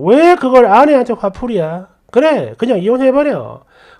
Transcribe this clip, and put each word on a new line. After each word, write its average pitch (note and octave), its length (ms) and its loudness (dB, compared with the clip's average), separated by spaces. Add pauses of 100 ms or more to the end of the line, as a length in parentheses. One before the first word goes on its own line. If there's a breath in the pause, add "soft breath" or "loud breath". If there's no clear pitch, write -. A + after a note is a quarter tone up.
왜 D#4+ 300 4
그걸 B3+ 300 2
아내한테 B3 480 2
화풀이야? F#3 760 -6 (240)
그래, A#3 460 -2
그냥 A#3+ 220 -2
이혼해버려. B3 840 -2 (360 soft breath)